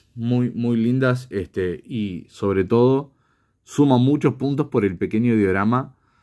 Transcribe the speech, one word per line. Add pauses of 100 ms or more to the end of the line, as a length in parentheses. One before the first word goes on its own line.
(140)
muy,
muy
lindas.
Este,
y
sobre
todo, (500)
suma
muchos
puntos
por
el
pequeño
diorama, (280)